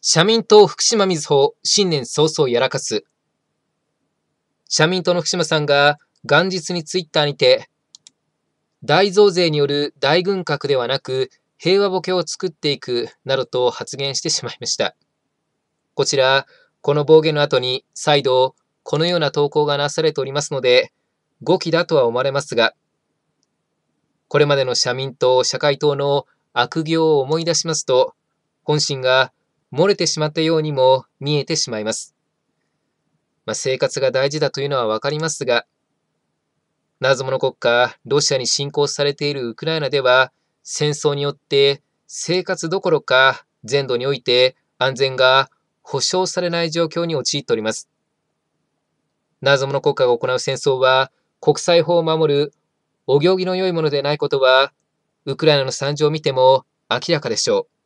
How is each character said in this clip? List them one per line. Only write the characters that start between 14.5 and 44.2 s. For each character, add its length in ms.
い 80
ま 80
し 120
た。 180
こ 140
ち 100
ら、 300
こ 140
の 100
暴 160
言 140
の 80
後 160
に、 340
再 300
度、 340
こ 140
の 100
よ 120
う 20
な 100
投 200
稿 160
が 100
な 140
さ 100
れ 140
て 80
お 20
り 80
ま 80
す 140
の 80
で、 320
誤 160
記 120
だ 140
と 120
は 100
思 100
わ 60
れ 100
ま 80
す 140
が、 200
こ 100
れ 80
ま 100
で 80
の 100
社 200
民 200
党、 300
社 140
会 200
党 160
の 300
悪 300
行 340
を 20
思 180
い 60
出 100
し 120
ま 80
す 100
と、 300
本 160
心 220
が 280
漏 140
れ 80
て 140
し 100
ま 80
っ 60
た 80
よ 160
う 60
に 100
も 320
見 160
え 80
て 100
し 160
ま 80
い 60
ま 80
す。 240
ま 60
あ、 20
生 240
活 220
が 100
大 180
事 120
だ 100
と 100
い 60
う 20
の 80
は 120
わ 100
か 120
り 100
ま 100
す 140
が、 200
謎 260
の 140
国 160
家、 500
ロ 160
シ 140
ア 40
に 100
侵 240
攻 160
さ 160
れ 100
て 160
い 40
る 140
ウ 60
ク 120
ラ 100
イ 40
ナ 80
で 120
は、 320
戦 260
争 240
に 80
よ 80
っ 60
て 460
生 360
活 260
ど 120
こ 100
ろ 100
か、 460
全 240
土 100
に 100
お 60
い 100